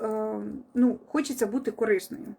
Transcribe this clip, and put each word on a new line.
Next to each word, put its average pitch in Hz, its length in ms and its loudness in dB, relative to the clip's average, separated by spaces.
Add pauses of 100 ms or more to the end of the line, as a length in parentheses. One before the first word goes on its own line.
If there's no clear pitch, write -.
(760)
ну, 247 320 4
хочеться 285 400 0
бути 233 240 -2
корисною. 208 680 0